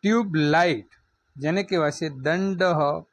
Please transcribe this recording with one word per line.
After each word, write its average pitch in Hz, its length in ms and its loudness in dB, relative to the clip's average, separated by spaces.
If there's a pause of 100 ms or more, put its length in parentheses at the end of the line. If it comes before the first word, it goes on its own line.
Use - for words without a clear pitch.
ટ્યુબ 208 340 0
લાઇટ, 156 520 2 (480)
જેને 156 260 -2
કહેવાય 170 280 0
છે 160 180 -8
દંડહ 165 1040 -2